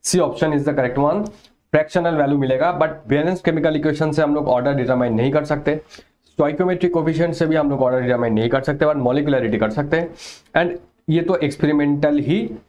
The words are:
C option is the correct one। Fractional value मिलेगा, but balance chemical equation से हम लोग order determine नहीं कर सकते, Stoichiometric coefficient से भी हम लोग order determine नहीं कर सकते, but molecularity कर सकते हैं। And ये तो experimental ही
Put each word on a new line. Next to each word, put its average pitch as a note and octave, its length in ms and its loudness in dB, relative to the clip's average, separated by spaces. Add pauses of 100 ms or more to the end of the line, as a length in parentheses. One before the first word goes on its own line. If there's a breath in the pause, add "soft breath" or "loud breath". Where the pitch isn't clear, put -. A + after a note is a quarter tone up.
C - 180 0
option D3+ 320 0
is C#3+ 140 0
the D3 100 0
correct B2+ 260 -2
one। E3+ 180 0 (520 loud breath)
Fractional E3 420 0
value C#3+ 220 2
मिलेगा, C3+ 420 0
but D#3 160 0 (140)
balance D#3+ 320 0
chemical D#3+ 340 0
equation D3+ 360 0
से D#3 100 0
हम D3 140 2
लोग C#3+ 120 -2
order B2+ 280 2
determine B2 380 0
नहीं B2 180 2
कर D3 140 0
सकते, D3 300 -2 (500 loud breath)
Stoichiometric F3 680 0
coefficient E3 420 0
से E3+ 100 0
भी D#3+ 100 2
हम D3 140 2
लोग C3+ 120 0
order B2+ 200 2
determine A#2+ 320 0
नहीं A2 160 2
कर C3+ 140 0
सकते, D3 220 -2
but D3+ 100 2
molecularity B2+ 600 0
कर G#2+ 140 0
सकते D3 280 -2
हैं। E3+ 100 -4 (460 loud breath)
And F3 220 0 (320)
ये D#3+ 120 2
तो F3 160 0
experimental D3 840 0
ही G3 260 -2 (240)